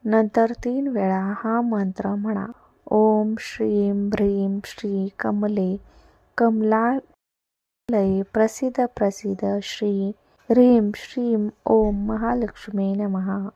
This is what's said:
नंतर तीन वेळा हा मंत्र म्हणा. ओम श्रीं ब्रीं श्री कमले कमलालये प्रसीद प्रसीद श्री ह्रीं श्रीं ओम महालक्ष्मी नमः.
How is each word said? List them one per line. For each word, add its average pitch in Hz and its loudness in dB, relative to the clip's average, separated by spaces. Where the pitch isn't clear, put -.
नंतर 220 2
तीन 269 -2
वेळा 190 -2
हा 226 -2
मंत्र 202 -2
म्हणा. 202 -4
ओम 214 2
श्रीं 202 0
ब्रीं 202 0
श्री 196 -4
कमले 208 -2
कमलालये 220 -2
प्रसीद 220 -2
प्रसीद 202 -2
श्री 202 -2
ह्रीं 240 6
श्रीं 226 -2
ओम 208 2
महालक्ष्मी 214 -2
नमः. 196 -2